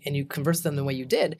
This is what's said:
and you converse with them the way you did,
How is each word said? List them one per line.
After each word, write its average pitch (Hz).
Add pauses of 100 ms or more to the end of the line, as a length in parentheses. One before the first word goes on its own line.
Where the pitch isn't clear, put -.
and 143
you 139
converse 156
with -
them 147
the 139
way 139
you 131
did, 151